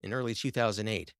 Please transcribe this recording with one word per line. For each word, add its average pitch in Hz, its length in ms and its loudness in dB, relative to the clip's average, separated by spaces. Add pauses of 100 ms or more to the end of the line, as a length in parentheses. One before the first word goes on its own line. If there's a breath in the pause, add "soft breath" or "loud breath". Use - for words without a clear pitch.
in 98 100 -6
early 120 220 0
two 135 160 -2
thousand 110 380 2
eight, 101 320 -2